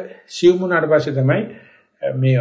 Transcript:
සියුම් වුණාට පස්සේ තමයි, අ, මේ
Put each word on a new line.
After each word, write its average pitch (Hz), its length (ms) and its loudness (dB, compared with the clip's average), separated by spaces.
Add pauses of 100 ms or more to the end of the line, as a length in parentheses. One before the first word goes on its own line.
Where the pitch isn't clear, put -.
(240)
සියුම් 180 340 2
වුණාට 175 300 -2
පස්සේ 147 260 0
තමයි, 135 280 0 (600)
අ, 135 120 -4
මේ 131 280 0